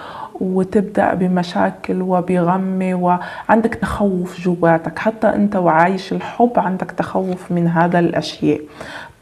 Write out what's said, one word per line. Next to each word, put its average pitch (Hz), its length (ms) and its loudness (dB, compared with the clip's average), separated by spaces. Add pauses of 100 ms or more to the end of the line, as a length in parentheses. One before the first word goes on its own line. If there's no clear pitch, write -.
(340)
وتبدأ 185 800 0
بمشاكل 185 880 0
وبغمة، 185 920 0
وعندك 180 800 0
تخوف 185 680 -2
جواتك. 165 580 2
حتى 220 280 -2
انت 208 300 2
وعايش 180 560 2
الحب 240 440 0
عندك 185 340 -2
تخوف 185 640 -4
من 170 160 2
هذا 175 300 2
الاشياء، 165 640 0 (600)